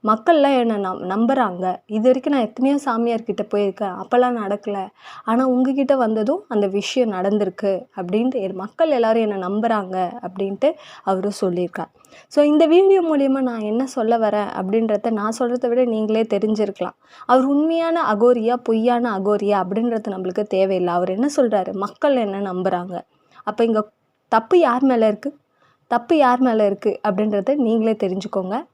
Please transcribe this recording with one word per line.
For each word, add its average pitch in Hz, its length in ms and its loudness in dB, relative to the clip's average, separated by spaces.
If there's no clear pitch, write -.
"மக்கள்லாம் 277 520 4
என்னை 233 220 2
நம்-, 185 280 -6
நம்புறாங்க, 202 600 0
இது 214 160 -4
வரைக்கும் 254 300 2
நான் 247 120 0
எத்தனையோ 262 320 0
சாமியார்கிட்ட 233 680 -4
போயிருக்கேன், 202 520 -4
அப்போல்லாம் 247 400 0
நடக்கல, 202 420 -6
ஆனா 233 220 0
உங்ககிட்ட 262 500 2
வந்ததும் 226 520 0
அந்த 208 200 0
விஷயம் 208 460 -2
நடந்திருக்கு 196 580 -2
அப்படின்ட்டு 214 460 -2
என் 190 180 -6
மக்கள் 254 320 -2
எல்லாரும் 226 340 2
என்னை 208 160 -2
நம்புறாங்க" 202 560 -2
அப்படின்ட்டு 196 500 -2
அவரு 190 300 0
சொல்லியிருக்கார். 180 560 -4
So - 140 2
இந்த 302 220 4
வீடியோ 381 360 6
மூலியமா 277 400 2
நான் 233 220 -4
என்ன 226 220 -2
சொல்ல 233 320 0
வரேன் 208 340 0
அப்படின்றத 214 600 0
நான் 214 260 -2
சொல்றதை 247 320 -2
விட 247 160 2
நீங்களே 220 420 0
தெரிஞ்சிருக்கலாம். 208 680 -2
அவர் 262 200 4
உண்மையான 330 600 0
அகோரியா, 233 560 2
பொய்யான 233 500 0
அகோரியா 202 460 0
அப்படின்றது 214 560 -4
நம்மளுக்கு 185 340 -4
தேவையில்லை. 190 460 0
அவர் 180 220 -2
என்ன 262 180 0
சொல்றாரு, 208 420 0
மக்கள் 240 480 0
என்ன 196 200 -6
நம்புறாங்க. 185 500 -4
அப்ப - 200 -6
இங்க 220 180 0
தப்பு 226 260 2
யார் 262 280 2
மேல 226 220 4
இருக்கு, 214 240 -4
தப்பு 240 260 0
யார் 247 240 4
மேல 226 260 2
இருக்கு 202 260 0
அப்படின்றத 208 520 0
நீங்களே 226 380 2
தெரிஞ்சுக்கோங்க. 190 600 -4